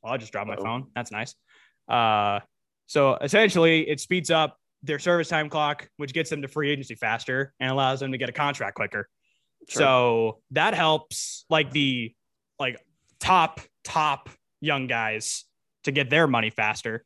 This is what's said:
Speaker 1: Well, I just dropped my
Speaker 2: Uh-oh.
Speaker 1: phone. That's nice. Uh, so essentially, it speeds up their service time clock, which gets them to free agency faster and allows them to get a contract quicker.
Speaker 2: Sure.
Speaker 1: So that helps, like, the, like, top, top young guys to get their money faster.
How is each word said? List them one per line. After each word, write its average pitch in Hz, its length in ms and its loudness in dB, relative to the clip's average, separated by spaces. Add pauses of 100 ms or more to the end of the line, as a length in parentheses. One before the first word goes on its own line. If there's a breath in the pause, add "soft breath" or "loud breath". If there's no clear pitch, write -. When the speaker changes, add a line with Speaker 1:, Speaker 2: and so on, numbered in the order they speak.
Speaker 1:
Well, 113 100 -6
I 135 40 -4
just 117 140 -12
dropped 104 160 -6
my - 80 -8
Speaker 2:
Uh-oh. - 80 -8
Speaker 1:
phone. 120 300 -6
That's 120 180 -8
nice. 107 220 -8 (540 soft breath)
Uh, 107 540 2 (440)
so 139 300 4
essentially, 165 720 4
it 147 100 -2
speeds 175 300 -4
up 156 300 2 (240)
their 143 160 -4
service 175 300 2
time 156 200 -2
clock, 147 480 -2
which 139 160 -8
gets 160 160 -2
them 147 140 -6
to 135 40 -10
free 147 220 -4
agency 135 240 -4
faster 123 680 -4
and 131 120 -2
allows 131 300 0
them 135 100 -6
to 131 80 -6
get 127 100 -4
a - 40 -12
contract 139 420 -4
quicker. 104 340 -6 (580)
Speaker 2:
Sure. - 120 -8
Speaker 1:
So 120 640 2 (100)
that 160 240 2
helps, - 760 -2
like, 151 220 2
the, 131 420 0 (460)
like, 127 200 -4 (400)
top, 170 420 2 (220)
top 151 460 -2 (320)
young 143 240 -2
guys 110 600 -4 (400)
to 143 60 0
get 135 200 0
their 160 160 6
money 113 240 2
faster. 110 540 -4